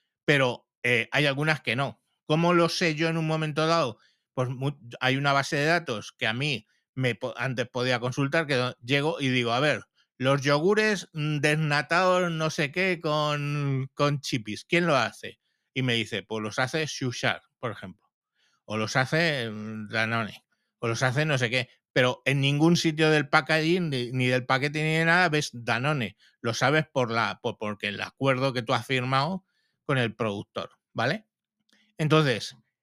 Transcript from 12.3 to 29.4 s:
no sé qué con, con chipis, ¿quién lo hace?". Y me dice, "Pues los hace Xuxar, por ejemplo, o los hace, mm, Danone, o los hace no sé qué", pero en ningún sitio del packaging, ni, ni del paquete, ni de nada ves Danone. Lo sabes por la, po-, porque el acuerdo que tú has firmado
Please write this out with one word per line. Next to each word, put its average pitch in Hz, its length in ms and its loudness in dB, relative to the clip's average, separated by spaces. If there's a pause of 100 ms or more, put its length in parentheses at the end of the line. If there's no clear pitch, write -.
no 160 200 -2
sé 147 200 -2
qué 180 300 -2
con, 147 920 -2
con 143 260 0
chipis, 107 440 -6
¿quién 175 220 0
lo 151 100 4
hace?". 107 440 -4 (340)
Y 131 80 -2
me 123 120 2
dice, 107 280 -2
"Pues 110 200 -6
los 107 160 -6
hace 147 280 -2
Xuxar, 123 560 -4 (180)
por 117 120 -6
ejemplo, - 380 -18 (560)
o 107 100 -6
los 110 200 -4
hace, 139 540 0
mm, 107 380 -10
Danone, 113 560 -4 (360)
o 120 80 -2
los 117 140 -2
hace 131 240 2
no 143 120 0
sé 120 120 0
qué", 123 200 -2 (220)
pero 127 340 2
en 139 160 2
ningún 147 340 6
sitio 156 340 2
del 147 180 4
packaging, 160 640 2
ni, 123 220 -4
ni 127 160 0
del 127 180 2
paquete, 147 360 0
ni 156 140 0
de 165 100 2
nada 175 240 4
ves 151 220 0
Danone. 120 640 -2 (240)
Lo 117 140 -2
sabes 143 320 2
por 123 240 -2
la, 110 320 -2
po-, 113 160 -4
porque 104 300 -6
el 98 140 -6
acuerdo 135 500 0
que 123 100 -4
tú 127 120 -2
has 117 120 -2
firmado 135 580 -2 (400)